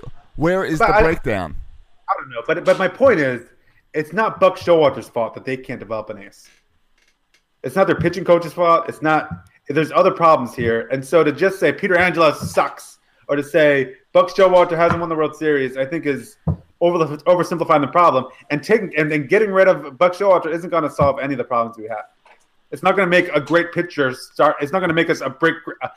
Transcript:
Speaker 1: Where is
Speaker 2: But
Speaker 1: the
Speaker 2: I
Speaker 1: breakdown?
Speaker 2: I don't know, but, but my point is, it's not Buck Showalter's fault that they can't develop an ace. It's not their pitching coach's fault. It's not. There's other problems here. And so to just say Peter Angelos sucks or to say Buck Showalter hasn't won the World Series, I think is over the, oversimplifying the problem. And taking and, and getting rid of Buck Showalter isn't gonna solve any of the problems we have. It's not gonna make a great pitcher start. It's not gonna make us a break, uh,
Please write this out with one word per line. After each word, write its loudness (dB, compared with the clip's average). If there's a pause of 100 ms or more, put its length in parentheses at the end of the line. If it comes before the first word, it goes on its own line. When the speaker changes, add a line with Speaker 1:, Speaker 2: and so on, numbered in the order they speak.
(360)
Speaker 1:
Where 0
is -4
Speaker 2:
But 2
Speaker 1:
the 2
Speaker 2:
I 6
Speaker 1:
breakdown? -2 (520)
Speaker 2:
I -2
don't -18
know, -10
but, -2
but 2
my 0
point 2
is, -2 (460)
it's -6
not -2
Buck 4
Showalter's 2
fault -6
that -16
they -6
can't -12
develop -10
an -14
ace. -20 (1120)
It's -6
not 4
their 2
pitching -4
coach's 2
fault. 2
It's -10
not. 0 (380)
There's 0
other 4
problems 2
here. -2
And -4
so 2
to 0
just -2
say 2
Peter -2
Angelos 0
sucks -6 (300)
or -2
to -2
say 2 (180)
Buck 4
Showalter 4
hasn't 2
won -6
the -4
World -2
Series, -2
I -2
think -8
is -6 (460)
over 2
the, -2
oversimplifying 2
the -2
problem. 2 (240)
And -4
taking 0
and, 0
and -4
getting 2
rid 4
of -2
Buck 2
Showalter 0
isn't -8
gonna -2
solve 0
any -4
of -10
the -4
problems -4
we -16
have. -10 (680)
It's -12
not 2
gonna 0
make 2
a -2
great -2
pitcher -4
start. 0
It's -6
not 0
gonna -2
make 0
us -2
a -6
break, 0 (260)
uh, -8